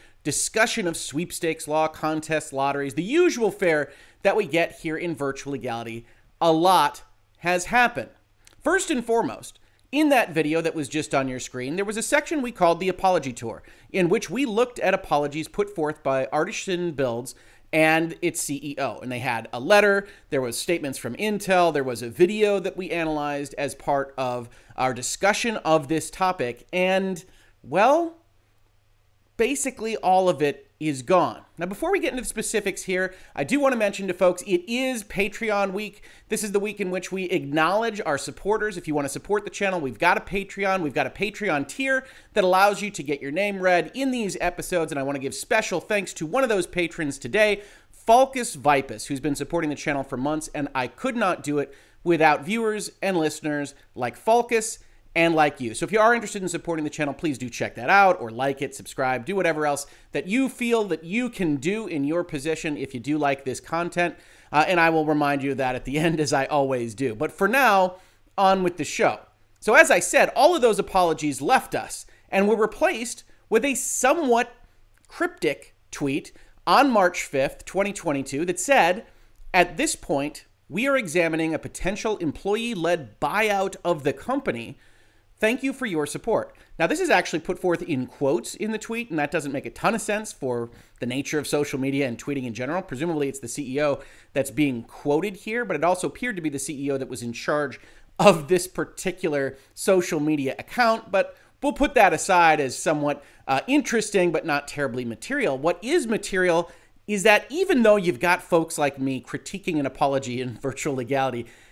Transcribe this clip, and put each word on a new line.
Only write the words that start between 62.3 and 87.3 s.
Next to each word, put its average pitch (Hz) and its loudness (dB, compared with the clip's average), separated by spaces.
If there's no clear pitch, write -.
if 135 -8
you 127 -8
do 139 -2
like 139 0
this 123 -6
content. 170 -2
Uh, 147 4
and 180 2
I 165 6
will 156 2
remind 143 2
you 139 -2
of 127 -4
that 127 0
at 123 -8
the 135 -4
<laughs> - -
end, 160 2
as 139 0
I 135 2
always 131 0
do. 113 -2
But 151 -4
for 196 0
now, 196 4
on 190 4
with 175 0
the 147 -6
show. 135 0
So 214 2
as 285 10
I 202 4
said, 233 2
all 311 6
of 277 -2
those 220 4
apologies 165 0
left 233 2
us - -8
and 196 2
were 220 4
replaced 233 0
with 226 2
a 277 0
somewhat 247 2
cryptic - -4
tweet 143 -4
on 240 6
March 190 2
fifth, 139 -4
twenty 196 -2
twenty-two, 143 -4
that 180 -4
said, 208 2
"At 170 4
this 302 -2
point, 147 -4
we 226 -2
are 277 2
examining 160 0
a - -4
potential 202 -4
employee-led 175 -2
buyout 196 0
of 170 0
the 139 2
company. 208 -6
Thank 240 0
you 269 -2
for 262 -8
your 156 -2
support." 147 -4
Now, 165 2
this 294 0
is 359 0
actually 190 2